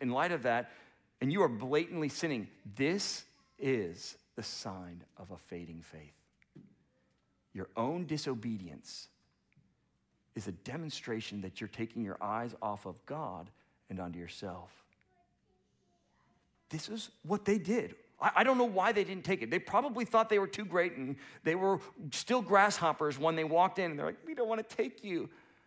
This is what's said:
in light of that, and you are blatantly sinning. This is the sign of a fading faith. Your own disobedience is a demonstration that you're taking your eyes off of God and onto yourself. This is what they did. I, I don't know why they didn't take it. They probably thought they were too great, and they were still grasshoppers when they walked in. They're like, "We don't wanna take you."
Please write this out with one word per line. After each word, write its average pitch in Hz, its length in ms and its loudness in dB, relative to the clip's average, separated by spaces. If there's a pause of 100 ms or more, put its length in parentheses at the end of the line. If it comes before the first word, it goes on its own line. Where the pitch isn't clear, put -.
in 127 100 0
light 151 200 2
of 147 140 -2
that, 120 260 2 (500)
and 135 120 2
you 196 100 4
are 156 60 8
blatantly 151 600 0
sinning. 131 380 -2 (300)
This 165 480 0 (340)
is 101 580 -2 (200)
the 110 80 -8
sign 90 580 -10 (140)
of 95 160 -14
a 87 40 -10
fading 82 460 -12
faith. 76 320 -20 (1400)
Your 95 240 -8
own 151 300 -2
disobedience 113 1000 -6 (1300)
is 104 100 -8
a 101 60 -6
demonstration 117 880 -8
that 92 200 -8
you're 110 60 -4
taking 113 380 -6
your 98 180 -6
eyes 110 400 -2
off 104 240 -4
of 90 180 -12
God 98 460 -8 (400)
and 95 80 -6
onto 87 220 -6
yourself. 87 500 -10 (2000)
This - 200 -8
is 220 220 -8 (140)
what 202 220 -2
they 202 120 6
did. 196 380 0 (240)
I, - 160 4
I 208 80 8
don't 254 140 6
know 247 60 6
why 202 280 4
they 202 120 4
didn't 180 200 -6
take 185 180 0
it. 220 80 -4
They 180 80 2
probably 240 460 0
thought 226 240 4
they 214 100 4
were 196 80 4
too 208 180 -8
great, 175 320 0
and 135 200 -4 (280)
they 160 100 2
were 190 260 2 (300)
still 240 320 0
grasshoppers 170 760 4
when 160 180 4
they 160 80 2
walked 175 340 4
in. 165 180 0
They're 147 100 -2
like, - 200 -6
"We 320 80 -10
don't 233 140 0
wanna 220 140 0
take - 420 -4
you." 175 260 -2 (360)